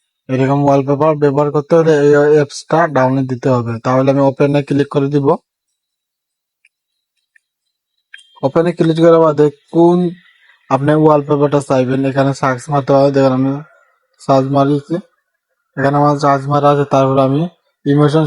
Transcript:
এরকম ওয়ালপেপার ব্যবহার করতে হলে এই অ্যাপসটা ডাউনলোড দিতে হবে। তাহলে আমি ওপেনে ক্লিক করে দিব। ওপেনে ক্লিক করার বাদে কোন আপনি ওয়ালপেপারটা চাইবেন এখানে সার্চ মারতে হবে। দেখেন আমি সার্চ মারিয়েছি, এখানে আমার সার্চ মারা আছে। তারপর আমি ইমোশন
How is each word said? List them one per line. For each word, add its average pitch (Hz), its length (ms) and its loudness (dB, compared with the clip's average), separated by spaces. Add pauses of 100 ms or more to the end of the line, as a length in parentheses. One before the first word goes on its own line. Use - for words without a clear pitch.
(340)
এরকম 135 320 0
ওয়ালপেপার 139 480 0 (100)
ব্যবহার 147 320 0
করতে 151 220 -2
হলে 160 160 2 (120)
এই 147 60 4 (260)
অ্যাপসটা 147 420 -2 (160)
ডাউনলোড 131 380 0
দিতে 123 220 -6
হবে। 117 180 -4 (120)
তাহলে 131 280 0
আমি 139 160 0
ওপেনে 143 380 0
ক্লিক 139 280 -2
করে 139 200 -2
দিব। 139 120 0 (3250)
ওপেনে 165 300 -2
ক্লিক 160 260 0
করার 165 220 6
বাদে 151 200 2 (300)
কোন 175 240 4 (680)
আপনি 139 220 -2 (120)
ওয়ালপেপারটা 147 560 2 (100)
চাইবেন 131 400 0
এখানে 135 220 -2 (100)
সার্চ 127 200 -4 (100)
মারতে 143 240 -2
হবে। 139 200 4
দেখেন 135 240 2
আমি 135 120 -2 (720)
সার্চ 135 200 2 (100)
মারিয়েছি, 143 400 -2 (840)
এখানে 143 240 0
আমার 147 220 2
সার্চ 139 280 0
মারা 143 220 0
আছে। 143 200 0
তারপর 135 240 2 (100)
আমি 139 140 -2 (500)
ইমোশন 147 360 2